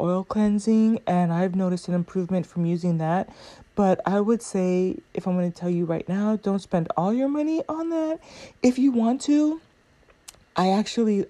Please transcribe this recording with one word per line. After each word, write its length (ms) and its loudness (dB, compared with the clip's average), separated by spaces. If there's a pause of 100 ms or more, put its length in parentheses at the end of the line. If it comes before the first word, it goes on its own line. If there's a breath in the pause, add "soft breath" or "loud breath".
oil 220 0
cleansing, 840 2
and 240 2
I've 240 0
noticed 320 -2
an 60 -2
improvement 520 -2
from 200 -4
using 320 0
that. 320 -2 (440 loud breath)
But 320 2
I 140 0
would 220 2
say, 560 0 (160)
if 140 -8
I'm 80 0
gonna 140 0
tell 200 -6
you 160 0
right 220 -4
now, 280 0
don't 260 -2
spend 360 -2
all 160 0
your 160 0
money 380 -2
on 220 -6
that. 300 -2 (420 loud breath)
If 160 4
you 140 4
want 300 0
to, 380 2 (960)
I 140 2
actually, 600 0